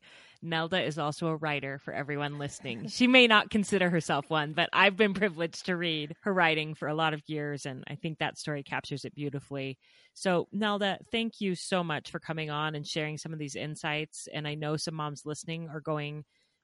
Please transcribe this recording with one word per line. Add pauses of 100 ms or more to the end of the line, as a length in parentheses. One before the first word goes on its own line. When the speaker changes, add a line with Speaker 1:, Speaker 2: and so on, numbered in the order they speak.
(420)
Speaker 1:
Nelda
is
also
a
writer,
for
everyone
listening.
Speaker 2:
<laughs>
Speaker 1:
She
may
not
consider
herself
one,
but
I've
been
privileged
to
read
her
writing
for
a
lot
of
years,
and
I
think
that
story
captures
it
beautifully. (380)
So,
Nelda, (140)
thank
you
so
much
for
coming
on
and
sharing
some
of
these
insights.
And
I
know
some
moms
listening
are
going (380)